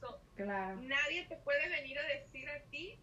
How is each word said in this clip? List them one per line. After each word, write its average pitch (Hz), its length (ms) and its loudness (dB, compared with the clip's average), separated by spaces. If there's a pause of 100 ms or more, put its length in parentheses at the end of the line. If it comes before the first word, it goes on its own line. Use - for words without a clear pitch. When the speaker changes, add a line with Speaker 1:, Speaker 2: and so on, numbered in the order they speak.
Speaker 1:
So, - 180 -8 (180)
Speaker 2:
Claro. 196 460 0
Speaker 1:
nadie 285 440 2
te 330 100 -8
puede 285 320 4
venir 285 300 -2
a 294 60 0
decir 277 440 -2
a 294 100 -4 (120)
ti 339 320 -8